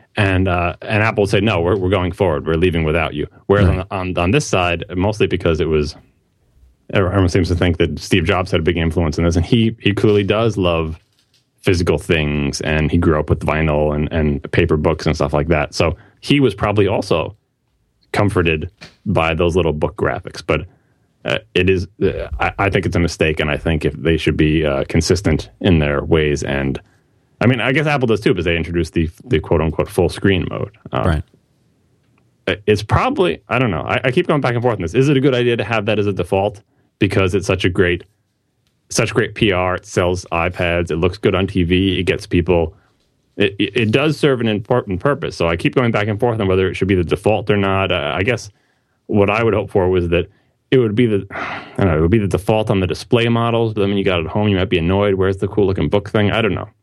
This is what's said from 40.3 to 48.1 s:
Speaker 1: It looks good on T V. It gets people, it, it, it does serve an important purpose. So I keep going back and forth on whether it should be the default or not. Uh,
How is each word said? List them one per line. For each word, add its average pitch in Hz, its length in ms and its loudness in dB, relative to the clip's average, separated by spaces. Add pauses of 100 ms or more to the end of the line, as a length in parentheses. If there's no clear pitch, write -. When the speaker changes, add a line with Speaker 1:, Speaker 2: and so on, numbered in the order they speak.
Speaker 1:
It 78 60 -2
looks 85 220 0
good 101 160 2
on 95 120 0
T 92 180 0
V. 90 340 2
It 92 60 -4
gets 90 220 -2
people, 85 500 0 (600)
it, 104 220 -2
it, - 180 -4
it 110 140 0
does 143 280 0
serve 135 220 2
an 117 60 -2
important 104 540 -2
purpose. 139 360 -2
So 82 120 0
I 85 80 0
keep 110 180 -2
going 127 160 2
back 104 160 -2
and 107 140 -4
forth 117 200 0
on 101 60 0
whether 92 220 2
it 87 60 -4
should 92 120 -2
be 98 80 2
the 90 100 2
default 101 460 0
or 104 60 4
not. 98 340 0
Uh, 76 240 -2